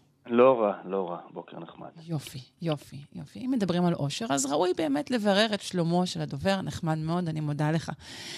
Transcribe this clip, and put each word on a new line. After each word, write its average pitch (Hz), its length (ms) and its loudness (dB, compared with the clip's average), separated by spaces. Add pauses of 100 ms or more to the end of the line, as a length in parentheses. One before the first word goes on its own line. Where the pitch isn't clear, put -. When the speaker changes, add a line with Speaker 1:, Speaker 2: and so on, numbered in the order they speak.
(280)
Speaker 1:
לא 120 340 6
רע, 101 120 4 (120)
לא 92 240 -2
רע, 87 100 -6 (140)
בוקר 85 260 -14
נחמד. 80 280 -14 (200)
Speaker 2:
יופי, 151 320 -6 (220)
יופי, 151 360 -4 (180)
יופי. 175 240 -14
אם 247 120 -4
מדברים 180 340 2
על 170 80 4
אושר, 143 360 -2
אז 269 160 0
ראוי 311 320 2
באמת 294 340 0
לברר 214 420 4
את 202 80 -2
שלומו 175 460 2
של 170 140 -6
הדובר, 156 400 0
נחמד 160 360 -2
מאוד, 165 320 -2
אני 156 100 -4
מודה 151 320 0
לך. 160 200 0 (460)